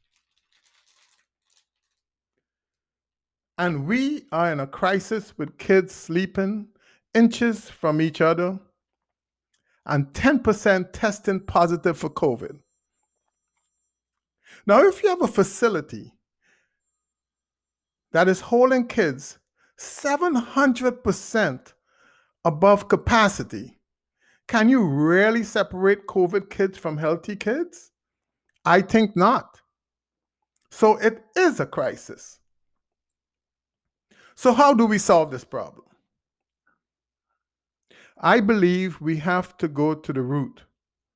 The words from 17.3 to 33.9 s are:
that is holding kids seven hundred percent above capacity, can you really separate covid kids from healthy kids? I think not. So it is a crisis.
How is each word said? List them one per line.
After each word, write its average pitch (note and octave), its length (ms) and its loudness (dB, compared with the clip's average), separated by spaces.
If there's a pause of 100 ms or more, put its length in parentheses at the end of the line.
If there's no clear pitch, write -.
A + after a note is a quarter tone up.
that E3+ 160 2
is F#3 120 0
holding B3+ 460 2
kids D#3 520 -4 (380)
seven D4 600 -4
hundred B3 680 -2
percent F#3+ 680 -4 (680)
above F#3+ 440 2
capacity, F#3 920 0 (680)
can A3+ 220 2
you C4 140 4
really F3+ 600 2
separate G3 640 -2
covid F#3+ 440 -2
kids F#3+ 280 -4
from D#3 200 -8
healthy E3 360 -4
kids? C4 580 -8 (720)
I F3 180 4
think G#3+ 340 2
not. G#3+ 440 0 (1120)
So A3 260 2
it A3 280 -2 (120)
is E4+ 240 2
a D3 60 -4
crisis. - 760 -8 (1900)